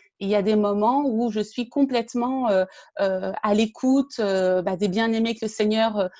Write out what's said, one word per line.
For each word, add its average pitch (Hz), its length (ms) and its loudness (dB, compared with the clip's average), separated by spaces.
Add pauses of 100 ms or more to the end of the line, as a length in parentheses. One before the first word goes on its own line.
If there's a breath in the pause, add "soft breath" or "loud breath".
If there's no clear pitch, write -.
(200 soft breath)
Et 202 60 -6
il 196 40 -2
y 208 60 2
a 202 80 2
des 214 120 2
moments 208 480 2
où 233 280 0
je 214 80 -4
suis 233 280 -6
complètement, 254 840 -2
euh, 190 140 2 (340 loud breath)
euh, 190 320 -2 (100)
à 208 140 2
l'écoute, 262 640 0
euh, 190 420 2
bah, 185 160 -2
des 202 100 0
bien-aimés 226 460 0
que 226 120 -8
le - 40 -4
Seigneur, 214 480 0
euh, 190 100 0 (120 loud breath)